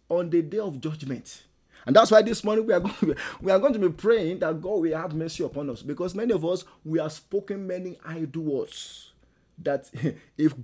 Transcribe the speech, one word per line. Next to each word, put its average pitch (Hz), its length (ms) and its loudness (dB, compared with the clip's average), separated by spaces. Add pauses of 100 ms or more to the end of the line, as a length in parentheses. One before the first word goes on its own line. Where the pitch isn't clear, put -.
on 175 220 0
the 170 120 2
day 160 180 -4
of 175 200 -6
judgment. 135 640 -10 (420)
And 127 80 2
that's 214 160 8
why 214 120 10
this 214 240 0
morning 220 200 2
we 226 80 2
are 180 60 4
going, 196 160 -4 (340)
<laughs> - 120 -14
we 170 100 2
are 190 80 8
going 269 140 4
to 220 60 -2
be 185 100 4
praying 185 500 2
that 160 220 -2
God 190 180 -4
will 160 180 0
have 165 160 -6
mercy 160 300 -4
upon 143 260 -6
us, 117 120 -8
because 175 340 -6
many 226 160 0
of 160 140 0
us, 180 180 -2 (220)
we 156 140 -2
have 156 120 -4
spoken 196 560 -8
many 180 380 -8
idle 160 380 -8
words, - 680 -6 (480)
that 139 300 -4 (240)
<laughs> - 240 -20
if 156 160 2 (100)